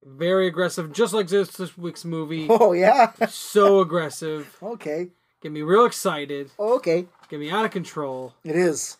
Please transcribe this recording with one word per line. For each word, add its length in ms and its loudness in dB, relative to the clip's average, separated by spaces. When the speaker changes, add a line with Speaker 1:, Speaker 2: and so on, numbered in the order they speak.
Speaker 1:
Very 440 -2
aggressive, 460 -4
just 200 0
like 160 -2
this, 220 0
this 260 -12
week's 300 -14
movie. 420 -8
Speaker 2:
Oh, 240 6
yeah? 480 4
<laughs> 80 -2
Speaker 1:
So 520 4
aggressive. 800 -6
Speaker 2:
Okay. 460 -8
Speaker 1:
Get 100 2
me 80 0
real 240 6
excited. 760 -4
Speaker 2:
Okay. 500 0
Speaker 1:
Get 120 -12
me 100 -8
out 160 -2
of 60 -4
control. 600 -10
Speaker 2:
It 140 -4
is. 440 -2